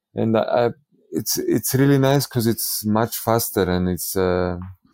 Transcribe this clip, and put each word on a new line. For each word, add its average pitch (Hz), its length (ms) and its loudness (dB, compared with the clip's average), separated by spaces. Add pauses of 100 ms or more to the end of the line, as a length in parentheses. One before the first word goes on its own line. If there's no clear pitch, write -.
(140)
And, 113 220 0
uh, 117 360 2 (420)
it's, - 240 -4
it's - 360 -2
really 139 260 4
nice 135 280 2
'cause 117 200 -2
it's - 380 -2
much 110 320 0
faster 113 520 0
and 90 180 0
it's, - 300 -4
uh, 90 400 0 (360)